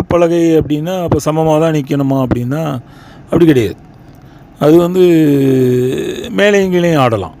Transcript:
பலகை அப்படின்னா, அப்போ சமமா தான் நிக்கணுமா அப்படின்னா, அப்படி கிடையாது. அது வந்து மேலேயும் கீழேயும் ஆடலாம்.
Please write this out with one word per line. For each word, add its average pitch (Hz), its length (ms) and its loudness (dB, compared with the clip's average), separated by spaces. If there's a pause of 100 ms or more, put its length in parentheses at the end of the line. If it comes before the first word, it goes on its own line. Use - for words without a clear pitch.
பலகை 170 500 2
அப்படின்னா, 156 440 -4
அப்போ 160 300 -2
சமமா 156 280 0
தான் 160 120 0
நிக்கணுமா 139 500 -2
அப்படின்னா, 127 560 -4 (460)
அப்படி 175 220 0
கிடையாது. 123 300 2 (840)
அது 151 160 4
வந்து 175 240 2 (1400)
மேலேயும் 196 360 2
கீழேயும் 175 260 0
ஆடலாம். 110 420 0